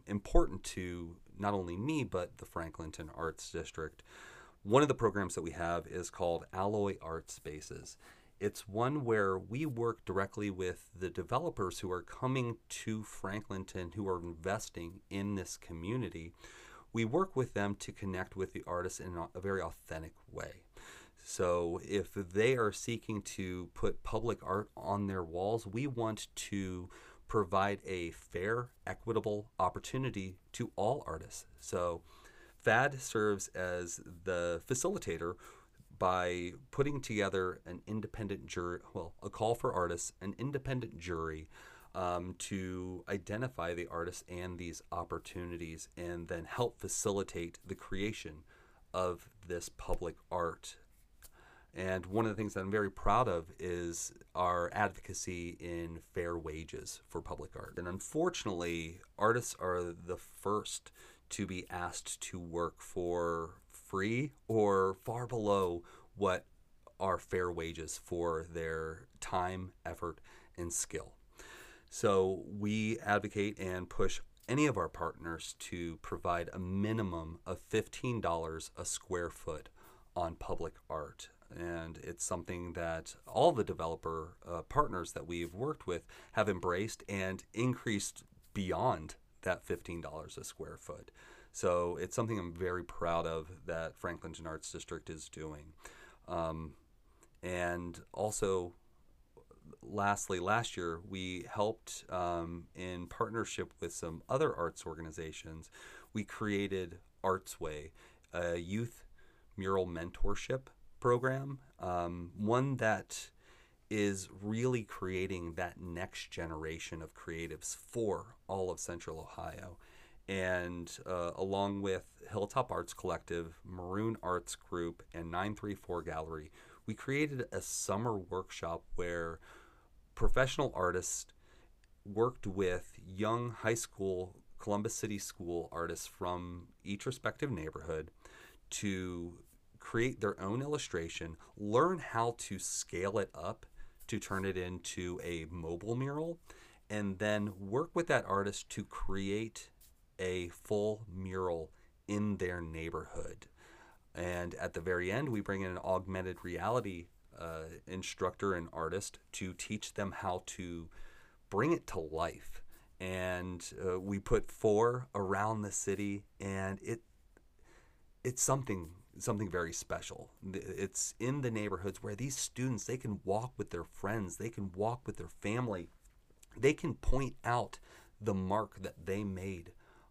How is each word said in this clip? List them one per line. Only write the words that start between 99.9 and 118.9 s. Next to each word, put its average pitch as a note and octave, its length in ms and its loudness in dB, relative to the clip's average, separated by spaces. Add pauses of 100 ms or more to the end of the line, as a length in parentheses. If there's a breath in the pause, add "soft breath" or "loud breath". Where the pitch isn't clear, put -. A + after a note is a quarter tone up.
last G#2+ 380 2
year E2+ 320 -2
we F#2 420 -4
helped, - 600 -2
um, E2+ 640 -2
in F2+ 320 -6
partnership G#2+ 760 -2
with E2+ 140 -4
some E2 340 -6
other C3+ 260 4
arts E2 300 -2
organizations, D#2+ 880 -8 (420 loud breath)
we G#2+ 100 -2
created F#2+ 760 0 (260)
Arts F#2+ 340 2
Way, D#2 340 -6 (400 soft breath)
a F2 240 2
youth G2 480 -2 (520 soft breath)
mural F#2+ 300 4
mentorship F#2 800 2 (340)
program, C3 600 4 (200)
um, F2 560 -2
one B2 400 4
that - 540 0 (580 soft breath)
is G2+ 400 2 (140)
really A2+ 400 2
creating F#2 720 -2
that F2 260 -2
next F2 500 -6
generation D#2+ 680 -6
of D#2 140 -12
creatives E2 600 -6
for - 640 -2 (100)
all F#2+ 240 0
of E2 80 -2
Central E2 400 -6